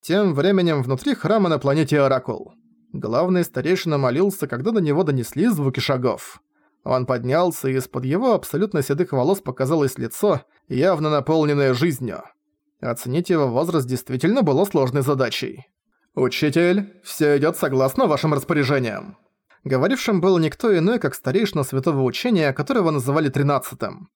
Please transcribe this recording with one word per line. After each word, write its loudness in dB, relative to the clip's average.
Тем 0
временем 2
внутри -2
храма 0
на 0
планете 2
Оракул. 0
Главный 0
старейшина -2
молился, 0
когда -4
до 2
него 2
донесли 0
звуки 0
шагов. -2
Он 0
поднялся, 0
и 0
из-под -6
его 0
абсолютно -2
седых -2
волос 0
показалось -2
лицо, -2
явно 2
наполненное 2
жизнью. -2
Оценить -4
его 2
возраст 0
действительно -2
было 2
сложной 0
задачей. -2
«Учитель, 0
всё 2
идёт 2
согласно 0
вашим 0
распоряжениям». -2
Говорившим 0
был 4
никто 0
иной, 2
как -2
старейшина -2
святого 0
учения, 0
которого 0
называли 0
тринадцатым. -2